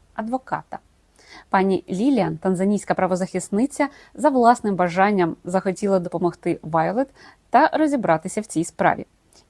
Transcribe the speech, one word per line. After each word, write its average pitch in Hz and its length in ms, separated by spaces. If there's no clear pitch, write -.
адвоката. 226 680
Пані 190 400
Ліліан, 190 480
танзанійська 190 560
правозахисниця, 185 920
за 285 140
власним 240 460
бажанням 180 680
захотіла 190 560
допомогти 170 640
Вайолет 170 460
та 262 240
розібратися 208 680
в - 40
цій - 180
справі. - 420